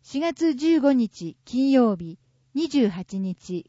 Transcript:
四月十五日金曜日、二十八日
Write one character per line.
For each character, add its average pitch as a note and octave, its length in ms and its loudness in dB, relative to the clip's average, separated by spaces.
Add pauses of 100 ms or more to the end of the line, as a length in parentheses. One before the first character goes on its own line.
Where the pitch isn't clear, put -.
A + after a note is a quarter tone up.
四 - 160 -8
月 D#4+ 340 0
十 D#4 260 2
五 C#4 140 4
日 G#3 520 -4
金 C4+ 260 0
曜 A#3+ 240 4
日、 E3+ 240 -14 (340)
二 D#4 140 -2
十 C4+ 220 2
八 F#3 300 -10
日 F#3 480 -8